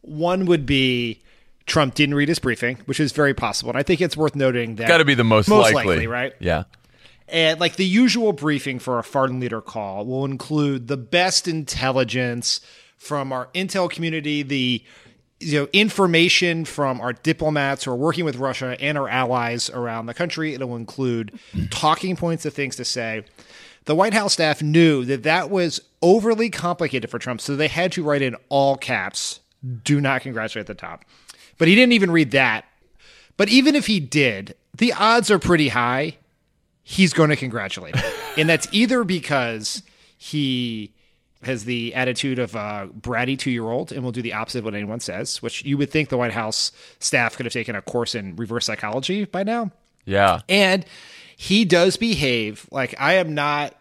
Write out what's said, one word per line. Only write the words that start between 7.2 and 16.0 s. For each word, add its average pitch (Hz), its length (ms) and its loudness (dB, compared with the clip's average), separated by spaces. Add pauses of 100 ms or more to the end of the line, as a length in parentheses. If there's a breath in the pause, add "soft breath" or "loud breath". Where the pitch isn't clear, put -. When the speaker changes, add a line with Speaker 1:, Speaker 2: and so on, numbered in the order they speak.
Speaker 1:
And, 160 320 2
like, 170 180 0
the 190 100 2
usual 220 480 4
briefing 139 440 -2
for 123 200 -4
a 117 40 -4
foreign 131 380 0
leader 113 220 -6
call 101 420 -8
will 131 220 -4
include 139 600 -2
the 143 100 -2
best 175 500 0
intelligence 127 1120 -2 (380 soft breath)
from 139 340 -6
our 127 220 -6
intel 185 340 -2
community, 151 540 -4
the, 127 420 -2 (560 soft breath)
you 151 180 0
know, 143 140 0
information 175 920 4